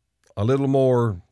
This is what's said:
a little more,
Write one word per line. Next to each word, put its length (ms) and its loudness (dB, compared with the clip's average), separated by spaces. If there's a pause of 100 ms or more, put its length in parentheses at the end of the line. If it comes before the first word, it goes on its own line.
(360)
a 80 -4
little 240 0
more, 640 0